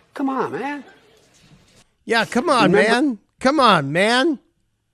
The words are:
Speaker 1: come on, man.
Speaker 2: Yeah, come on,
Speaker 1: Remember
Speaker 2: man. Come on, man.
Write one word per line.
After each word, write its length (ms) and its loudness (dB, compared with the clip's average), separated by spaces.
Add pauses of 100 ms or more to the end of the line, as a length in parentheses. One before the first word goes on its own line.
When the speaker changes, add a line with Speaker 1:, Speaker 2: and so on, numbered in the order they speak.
(140)
Speaker 1:
come 160 -4
on, 220 -6
man. 320 -10 (1200)
Speaker 2:
Yeah, 200 -2
come 240 -4
on, 220 2
Speaker 1:
Remember 180 4
Speaker 2:
man. 300 0 (220)
Come 180 0
on, 320 2
man. 480 0 (560)